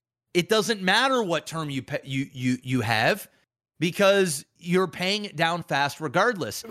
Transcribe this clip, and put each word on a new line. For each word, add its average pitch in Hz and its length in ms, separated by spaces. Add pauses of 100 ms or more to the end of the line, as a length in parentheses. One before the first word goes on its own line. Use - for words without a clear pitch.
(340)
it 170 140
doesn't 214 340
matter 240 400
what 165 240
term 156 240
you 135 120
pay, 135 240
you, 135 260
you, 127 320
you 127 180
have, 117 460 (520)
because 185 680 (120)
you're 180 300
paying 196 380
it 160 100
down 165 280
fast 143 360
regardless. 160 720